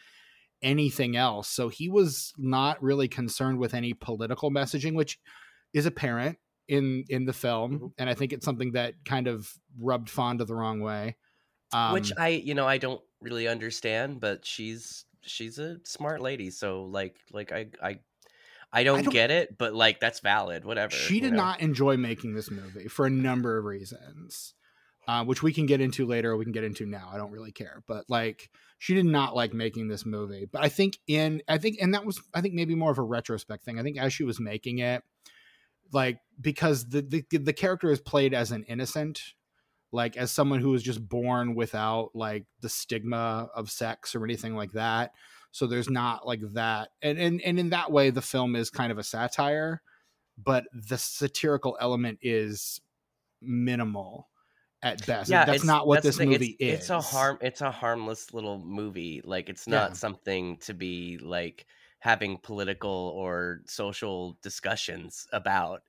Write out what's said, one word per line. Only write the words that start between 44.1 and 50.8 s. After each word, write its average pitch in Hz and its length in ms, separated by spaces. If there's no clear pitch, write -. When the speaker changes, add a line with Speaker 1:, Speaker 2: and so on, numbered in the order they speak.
Speaker 1:
or 113 120
anything 113 320
like 104 160
that. 113 400
So - 120
there's 120 240
not, 120 380
like, 117 140
that. 110 360
And, 151 160
and, 170 240
and 175 160
in 175 120
that 175 220
way, 139 180
the 123 120
film 123 360
is 117 120
kind 120 220
of 107 80
a 104 40
satire, 147 800
but 123 360
the 117 240